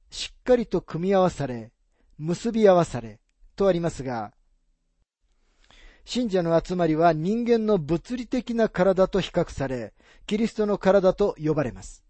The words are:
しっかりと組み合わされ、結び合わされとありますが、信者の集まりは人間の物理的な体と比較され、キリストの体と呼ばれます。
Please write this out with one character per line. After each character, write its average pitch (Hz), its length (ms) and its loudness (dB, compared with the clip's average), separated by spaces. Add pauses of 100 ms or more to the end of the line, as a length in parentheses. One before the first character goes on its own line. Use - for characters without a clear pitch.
(120)
し - 200 -12
っ - 120 -20
か 254 120 4
り 233 120 -2
と 185 140 -2
組 170 280 -6
み 196 60 2
合 185 60 4
わ 180 100 2
さ 139 160 -6
れ、 113 240 -12 (480)
結 170 320 -4
び 214 180 4
合 180 60 8
わ 170 100 4
さ 120 160 -8
れ 107 180 -18 (360)
と 196 120 0
あ 190 40 6
り 170 80 -2
ま 170 100 -4
す 139 140 -8
が、 117 280 -8 (1700)
信 240 260 -4
者 185 140 0
の 165 200 2
集 185 120 -6
ま 175 120 2
り 156 80 2
は 165 180 4
人 202 340 -2
間 226 180 2
の 214 120 2
物 170 400 -4
理 247 100 -10
的 240 260 -4
な 226 160 0
体 185 380 2
と 190 140 -2
比 - 80 -10
較 170 220 -2
さ 135 160 -4
れ、 120 260 -8 (340)
キ 208 100 -2
リ 220 100 0
ス - 80 -12
ト 214 100 -2
の 202 120 -2
体 190 360 4
と 202 300 -2
呼 156 100 0
ば 147 100 0
れ 117 80 -6
ま 95 120 -16
す。 - 260 -20